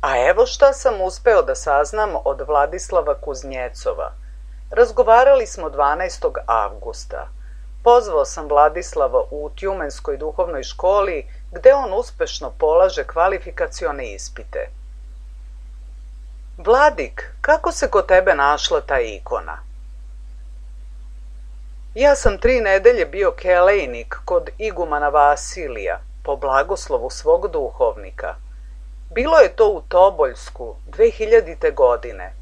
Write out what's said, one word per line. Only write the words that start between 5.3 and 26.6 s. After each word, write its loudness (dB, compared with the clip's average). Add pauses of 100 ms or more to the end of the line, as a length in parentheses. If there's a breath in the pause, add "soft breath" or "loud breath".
smo -8
dvanaestog -2
avgusta. -4 (540 soft breath)
Pozvao 4
sam -8
Vladislava 2
u -8
Tjumenskoj -6
duhovnoj -4
školi, 0 (260 soft breath)
gde 8
on -2
uspešno -6
polaže 2
kvalifikacione -4
ispite. -12 (1900)
"Vladik, 2
kako 2
se -2
kod 4
tebe 6
našla 2
ta -2
ikona?" -6 (2250)
"Ja 6
sam 4
tri 4
nedelje 6
bio 0
kelejnik 2 (100)
kod 0
igumana -2
Vasilija, 2 (220)
po -4
blagoslovu -2